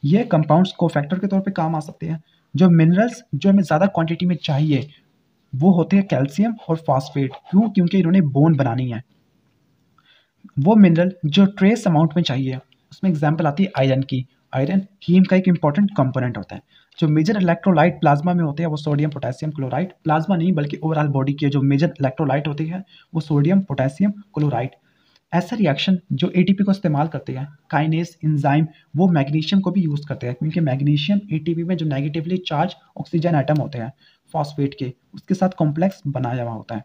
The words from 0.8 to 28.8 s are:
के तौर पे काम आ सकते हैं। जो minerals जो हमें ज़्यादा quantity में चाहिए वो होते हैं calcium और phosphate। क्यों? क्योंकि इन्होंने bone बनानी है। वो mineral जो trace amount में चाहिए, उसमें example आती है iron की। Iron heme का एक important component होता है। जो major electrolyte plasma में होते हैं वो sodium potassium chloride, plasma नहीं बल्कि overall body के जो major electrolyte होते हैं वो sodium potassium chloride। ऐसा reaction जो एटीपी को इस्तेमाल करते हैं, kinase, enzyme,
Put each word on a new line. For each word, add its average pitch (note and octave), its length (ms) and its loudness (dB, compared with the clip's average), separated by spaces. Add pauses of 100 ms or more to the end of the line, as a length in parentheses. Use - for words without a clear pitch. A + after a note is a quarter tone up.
के G3+ 80 -4
तौर G3 140 0
पे G3 120 -6
काम E3 220 -4
आ D#3 60 -4
सकते D#3+ 240 -14
हैं। D#3+ 160 -8 (320)
जो E3+ 180 6
minerals F3+ 500 4 (140)
जो D3 140 0
हमें G3 140 6
ज़्यादा D#3+ 240 2
quantity E3 380 -2
में F3+ 120 0
चाहिए D3 500 0 (680)
वो D3+ 200 4
होते E3+ 240 2
हैं G3 100 2
calcium D3 460 -2 (160)
और E3 80 0
phosphate। C#3+ 540 -2 (180)
क्यों? G#3 200 2
क्योंकि F#3+ 300 0
इन्होंने F#3 240 4
bone D3 320 4
बनानी B2+ 340 -2
है। A2+ 120 -8 (1600)
वो F3 180 4
mineral F3+ 340 6 (160)
जो F#3+ 200 4
trace G3+ 400 2
amount D#3 280 2
में F3 80 0
चाहिए, C3 360 -4 (320)
उसमें - 200 -4
example D#3 360 0
आती D3+ 160 0
है - 160 -2
iron C3+ 240 2
की। B2+ 220 -6 (280)
Iron D#3 280 0 (220)
heme F#3 200 6
का F#3 120 2
एक F#3 120 2
important F3+ 500 0
component B2+ 400 -2
होता - 180 -12
है। - 60 -14 (380)
जो E3 100 0
major D#3 280 2
electrolyte E3+ 640 2
plasma D3+ 340 2
में F3 100 0
होते D3 200 -4
हैं E3+ 60 -2
वो D3+ 80 -6
sodium D3 320 -2
potassium C#3+ 420 -8
chloride, C#3+ 400 -4 (120)
plasma D#3+ 320 0
नहीं F3 180 0
बल्कि D3 240 -4
overall D#3 320 -2
body C3+ 240 0
के C#3+ 160 0
जो C#3 140 0
major C#3 360 2
electrolyte C#3 480 -2
होते D3 180 -6
हैं F3+ 180 -10 (300)
वो D#3+ 80 -2
sodium D#3 420 2
potassium C#3+ 480 -2 (220)
chloride। C3 420 -2 (560)
ऐसा F3 240 -2
reaction F#3 420 0 (160)
जो D3 180 -2
एटीपी F#3+ 320 2
को G3 80 0
इस्तेमाल D#3 360 0
करते C3+ 260 -8
हैं, C3+ 140 -8 (220)
kinase, D#3 560 -2
enzyme, D3+ 400 2 (300)